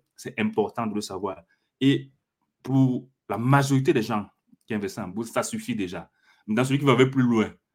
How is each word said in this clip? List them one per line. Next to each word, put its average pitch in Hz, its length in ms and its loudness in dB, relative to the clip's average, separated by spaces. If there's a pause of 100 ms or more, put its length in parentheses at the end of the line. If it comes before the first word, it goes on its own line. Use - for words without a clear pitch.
(160)
c'est - 240 -10
important 107 480 0
de 101 80 -4
le 104 60 -4
savoir. 95 420 -8 (380)
Et 139 300 2 (520)
pour 131 440 2 (220)
la 101 80 -4
majorité 135 540 2
des 123 120 2
gens 107 220 -4 (400)
qui - 80 -8
investissent 98 260 -6
en 92 100 -10
bourse, 113 220 -8
ça - 120 -2
suffit 110 320 -8
déjà. 90 340 -8 (380)
Dans 110 160 0
celui 139 160 0
qui 143 60 -2
va 135 80 6
un - 20 2
peu 131 160 6
plus 131 120 2
loin, 110 280 2 (240)